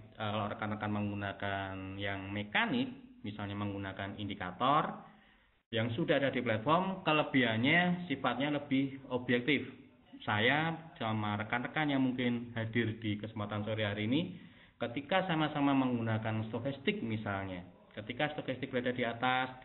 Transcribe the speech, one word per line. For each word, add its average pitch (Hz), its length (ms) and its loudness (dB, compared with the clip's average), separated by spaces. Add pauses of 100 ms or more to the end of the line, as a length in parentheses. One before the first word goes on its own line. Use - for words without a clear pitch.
(160)
kalau 107 320 -2
rekan-rekan 107 440 -4
menggunakan 98 1040 -4
yang 98 360 -4
mekanik, 143 920 -2
misalnya 101 320 -6
menggunakan 98 640 -4
indikator 101 840 0 (680)
yang 113 240 2
sudah 151 240 4
ada 135 120 2
di 123 120 0
platform, 160 640 2
kelebihannya 147 1000 4
sifatnya 135 440 0
lebih 135 480 0 (100)
objektif. 123 540 2 (600)
Saya 135 520 4 (200)
sama 107 440 0
rekan-rekan 135 520 0
yang 135 120 4
mungkin 123 520 0
hadir 113 440 0
di 104 180 0
kesempatan 104 460 -4
sore 110 200 0
hari 104 220 -2
ini, 139 160 2 (520)
ketika 180 520 0
sama-sama 147 480 2
menggunakan 113 800 2
stokastik 139 500 -2
misalnya, 98 640 -4 (320)
ketika 123 400 -4
stokastik 135 340 -6
berada 123 240 0
di 123 80 -2
atas, 127 640 0